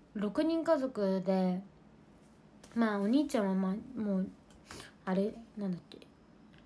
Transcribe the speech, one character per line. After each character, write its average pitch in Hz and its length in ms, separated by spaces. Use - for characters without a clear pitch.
六 208 300
人 330 180
家 320 160
族 202 440
で、 185 380
ま 220 180
あ、 202 60
お 202 80
兄 277 180
ち 254 120
ゃ 208 40
ん 196 60
は 190 60
ま 190 160
あ、 220 300
も 202 180
う、 190 120
あ 190 100
れ、 202 180
な 202 100
ん 185 60
だ 165 60
っ - 100
け。 - 180